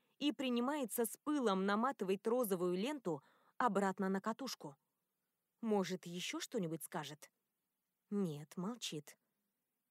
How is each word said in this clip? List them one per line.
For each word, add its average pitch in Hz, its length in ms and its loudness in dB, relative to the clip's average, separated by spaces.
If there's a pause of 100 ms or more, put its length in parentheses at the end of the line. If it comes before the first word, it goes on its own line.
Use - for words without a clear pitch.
(200)
и 285 140 2
принимается 247 720 0
с - 180 -8
пылом 220 420 2
наматывать 202 640 0
розовую 190 480 2
ленту 196 480 -2 (340)
обратно 196 520 2
на 190 100 2
катушку. 214 560 -6 (840)
Может, 185 460 0
еще 180 320 -6
что-нибудь 170 440 -4
скажет? 151 480 -10 (800)
Нет, 160 480 -2
молчит. 180 600 -6 (720)